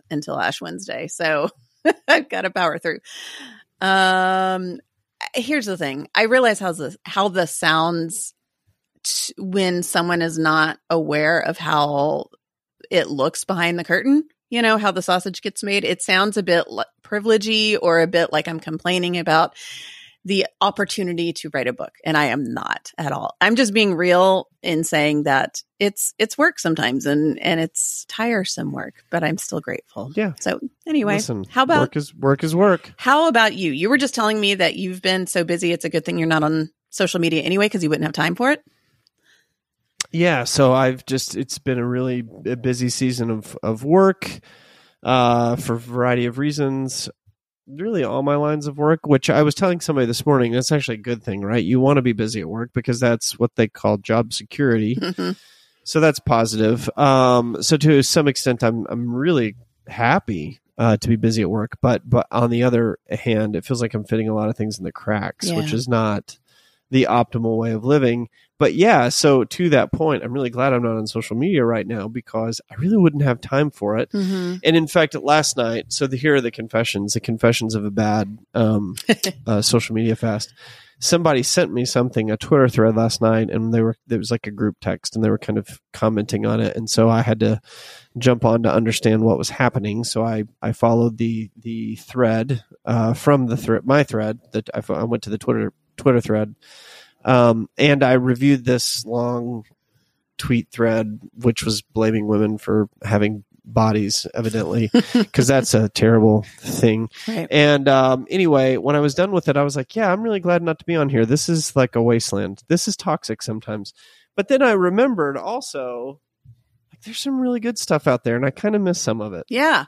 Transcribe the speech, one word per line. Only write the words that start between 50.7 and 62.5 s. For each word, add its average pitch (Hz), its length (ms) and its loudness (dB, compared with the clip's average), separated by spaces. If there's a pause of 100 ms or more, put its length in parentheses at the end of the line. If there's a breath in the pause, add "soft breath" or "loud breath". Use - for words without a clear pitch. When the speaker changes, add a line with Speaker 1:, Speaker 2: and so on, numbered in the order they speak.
Speaker 2:
actually 135 240 -2
a 104 60 -16
good 120 200 -6
thing, 101 200 -6
right? 110 200 0
You 120 180 2
wanna 135 220 4
be 123 100 2
busy 110 280 -4
at 80 80 -8
work 113 240 -8
because 120 280 -2
that's 117 380 0
what 120 180 0
they 113 120 2
call 104 300 -2
job 113 340 -2
security. 113 640 0
Speaker 1:
Mm-hmm. 180 360 -4 (520 loud breath)
Speaker 2:
So - 160 -2
that's 151 200 2
positive. 113 760 0
Um, 127 680 4
so 156 140 2
to 143 260 6
some 147 260 2
extent, 127 340 -2
I'm, 113 260 0
I'm 120 260 -4
really 127 420 0 (300)
happy, 117 720 -2 (180)
uh, 113 180 4
to - 120 -4
be 117 80 4
busy 110 260 0
at 87 80 0
work, 107 300 -4
but, 123 280 0
but 123 220 2
on 120 200 2